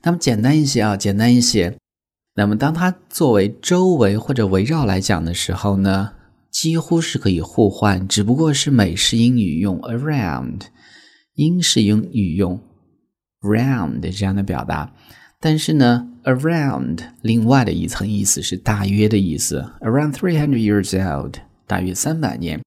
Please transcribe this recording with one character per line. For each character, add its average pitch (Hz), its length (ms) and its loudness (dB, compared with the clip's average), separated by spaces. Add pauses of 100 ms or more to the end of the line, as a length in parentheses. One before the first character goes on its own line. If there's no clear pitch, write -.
那 170 80 2
么 180 60 0
简 113 240 0
单 143 180 4
一 147 60 4
些 135 160 0
啊， 104 160 0
简 98 180 -2
单 117 180 4
一 123 60 6
些。 101 340 2 (600)
那 104 100 2
么 104 120 2
当 143 160 0
它 180 200 0 (160)
作 143 220 2
为 104 300 2
周 185 320 2
围 110 240 2
或 135 160 -4
者 113 120 0
围 95 180 2
绕 147 200 0
来 95 160 0
讲 92 240 -2
的 85 100 -4
时 87 200 -4
候 98 240 0
呢， 98 340 0 (400)
几 160 260 -2
乎 165 220 0
是 - 180 -4
可 - 120 0
以 87 100 0
互 101 300 0
换， 95 360 0
只 98 200 0
不 120 100 2
过 156 180 2
是 139 160 -2
美 104 240 2
式 - 220 0
英 120 240 4
语 85 220 0
用 101 180 -2
around， 110 840 -4 (720)
英 165 280 2
式 - 180 2
英 107 300 2
语 92 240 -2
用 92 260 -2 (760)
round 104 600 -2
这 98 240 -4
样 95 100 -2
的 101 80 -2
表 92 220 -6
达。 - 280 -6 (460)
但 156 180 0
是 151 140 -2
呢， 120 380 2 (160)
around 131 720 -2 (220)
另 113 240 0
外 127 180 4
的 95 80 0
一 85 160 -2
层 - 180 -6
意 101 200 -2
思 - 160 -2
是 - 160 -6
大 101 280 -2
约 104 220 2
的 107 100 2
意 85 200 0
思， - 420 -6
“around 143 320 0
three 175 260 -2
hundred 147 200 2
years 104 320 2 (120)
old”， 71 340 -4 (300)
大 95 140 -4
约 92 160 -4
三 160 240 -4
百 127 160 -4
年。 78 320 -8